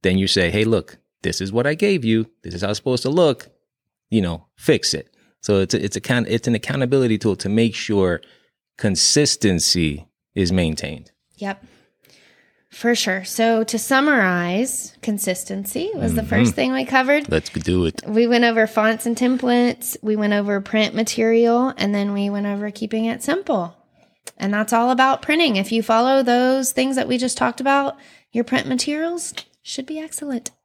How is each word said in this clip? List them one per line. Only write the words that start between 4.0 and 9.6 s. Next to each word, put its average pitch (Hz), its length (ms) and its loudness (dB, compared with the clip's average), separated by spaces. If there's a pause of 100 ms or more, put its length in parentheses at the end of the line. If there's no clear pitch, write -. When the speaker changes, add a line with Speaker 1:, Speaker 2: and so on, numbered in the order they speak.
Speaker 1:
You 113 100 4
know, 85 260 -4 (100)
fix - 360 0
it." - 160 -8 (320)
So 101 200 2
it's 95 120 0
a, 107 100 0
it's 104 140 -4
a 98 40 -4
kind, 123 280 0
it's 117 180 -2
an 120 80 2
accountability 127 600 0
tool 101 200 0
to - 120 -6
make 113 260 2
sure 92 460 0 (760)
consistency 85 1080 2 (280)